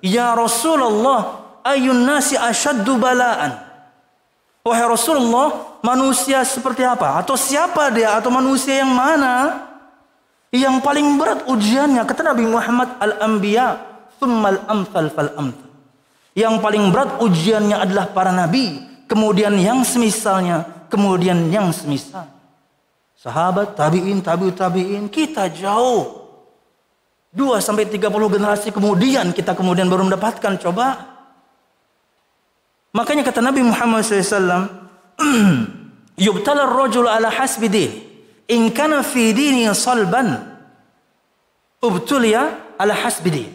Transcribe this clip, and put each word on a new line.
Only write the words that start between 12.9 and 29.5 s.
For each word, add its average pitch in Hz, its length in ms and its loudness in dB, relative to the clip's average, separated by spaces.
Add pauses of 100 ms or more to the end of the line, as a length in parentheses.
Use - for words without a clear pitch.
"Al-anbiya, 214 800 0 (400)
thummal 214 480 0
amthal 185 400 -2
fal 147 320 -4
amthal." 131 320 -8 (640)
Yang 220 240 2
paling 208 320 0
berat 254 320 0
ujiannya 208 560 0
adalah 190 320 -2
para 185 240 0
nabi, 180 540 -2 (220)
kemudian 208 480 2
yang 233 240 2
semisalnya, 190 1040 -2
kemudian 180 640 0
yang 185 240 0
semisal. 147 560 -8 (880)
Sahabat, 180 560 -2
tabi'in, 180 480 0
tabi'ut 180 320 0
tabi'in, 190 560 -2
kita 220 400 -2
jauh. 202 800 -2 (1040)
Dua 247 240 0
sampai 214 320 -2
tiga 208 160 -2
puluh 208 240 0
generasi 208 400 0
kemudian, 202 640 2
kita 180 240 -4